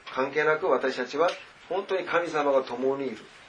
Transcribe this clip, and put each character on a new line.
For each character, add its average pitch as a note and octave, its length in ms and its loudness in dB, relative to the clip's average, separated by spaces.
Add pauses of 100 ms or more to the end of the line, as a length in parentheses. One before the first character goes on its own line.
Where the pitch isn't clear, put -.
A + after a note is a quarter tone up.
(140)
関 C#3 180 0
係 D3+ 120 2
な D#3 140 4
く、 F3+ 100 -2
私 C3 280 2
た C3 100 -2
ち C#3 120 -6
は E3 120 4 (400)
本 F#3+ 160 -2
当 F#3+ 100 -2
に F3 100 -2
神 E3 240 0
様 D3 220 2
が C3+ 120 4
共 C3 340 -2
に C#3 100 -4
い A#2+ 40 -6
る。 A2 60 -10 (320)